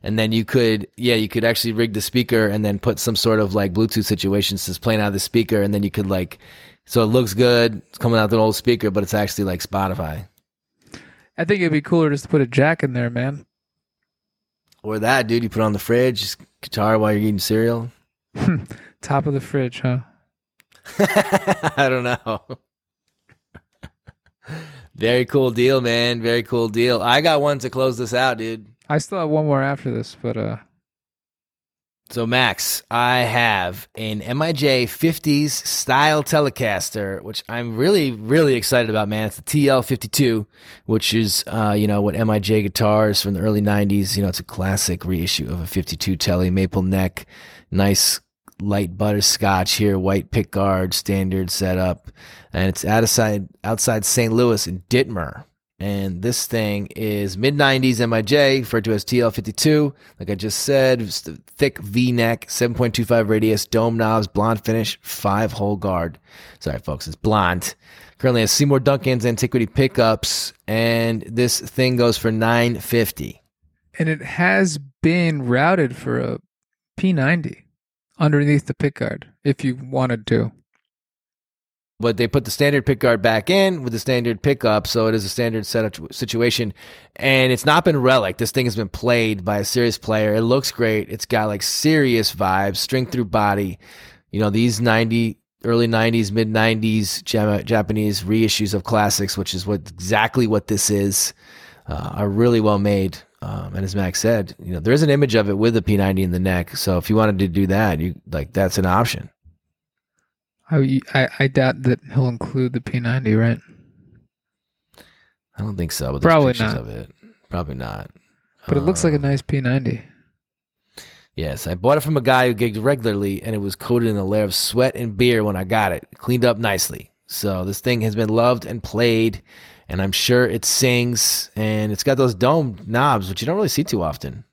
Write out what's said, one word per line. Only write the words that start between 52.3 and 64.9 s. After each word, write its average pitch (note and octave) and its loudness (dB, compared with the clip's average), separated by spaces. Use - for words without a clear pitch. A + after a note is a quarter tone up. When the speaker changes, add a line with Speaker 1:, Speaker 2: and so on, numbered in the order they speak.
Speaker 1:
And F#2 0
it's - -6
outside, G#2+ 0
outside A2 -2
Saint A2+ 0
Louis A2+ 2
in F2+ -10
Ditmer. A#2+ -2
And G2 -4
this A#2 -2
thing G#2 -2
is G#2 -4
mid C3 0
nineties C3 2
M A#2 0
I A2+ 2
J, C3+ 2
referred A2+ -2
to A2+ 0
as G2+ -2
T B2 0
L A2+ 2
fifty-two. C#3+ 0
Like F2+ -10
I G2+ -2
just G2+ -6
said, C3 2
it's G2 -6
the - -14
thick - -2
V A#2+ 0
neck, A#2 0
seven A#2+ -2
point A#2 0
two A#2 0
five A2+ 2
radius, A2 2
dome A#2 0
knobs, A2 0
blonde G#2+ 0
finish, A#2 -2